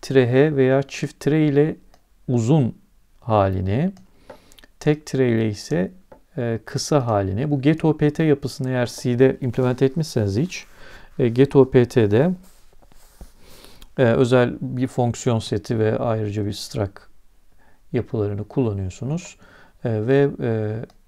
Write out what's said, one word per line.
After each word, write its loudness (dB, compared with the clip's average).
Tire 2
H 4
veya 2
çift -10
tire 2
ile 2
uzun 2
halini, 0
tek 0
tire 0
ile 0
ise, -4
e, -4
kısa -2
halini. -2
Bu -2
get 0
O 2
P 0
T -2
yapısını -2
eğer -2
C'de 2
implement -2
etmişseniz -2
hiç, -4
e, 2
get 2
O 6
P 4
T'de, 2
e, 4
özel 4
bir -4
fonksiyon -2
seti -4
ve 0
ayrıca -2
bir -4
struct -8
yapılarını -4
kullanıyorsunuz. -6
E, -4
ve, 2
e, -4